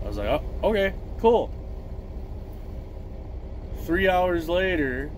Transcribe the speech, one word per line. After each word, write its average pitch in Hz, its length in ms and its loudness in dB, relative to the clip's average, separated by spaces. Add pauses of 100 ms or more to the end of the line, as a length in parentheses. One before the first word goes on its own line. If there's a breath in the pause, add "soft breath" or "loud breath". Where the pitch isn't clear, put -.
I - 40 -4
was 104 100 -4
like, 104 100 0
"Oh, 151 420 2
okay, 196 240 2 (260)
cool." 226 300 6 (2250)
Three 190 260 4
hours 180 400 2
later 151 680 2